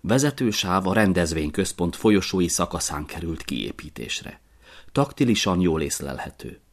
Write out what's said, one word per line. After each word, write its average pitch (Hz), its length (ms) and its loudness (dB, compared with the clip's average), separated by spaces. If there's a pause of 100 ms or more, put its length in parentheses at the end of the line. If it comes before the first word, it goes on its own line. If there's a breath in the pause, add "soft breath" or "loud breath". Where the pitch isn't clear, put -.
Vezetősáv 104 840 2
a 92 60 2
rendezvényközpont 87 1000 2
folyosói 92 520 4
szakaszán 80 580 -4
került 82 380 -8
kiépítésre. - 960 -10 (500 loud breath)
Taktilisan 117 680 2
jól 80 220 2
észlelhető. - 800 -8 (140)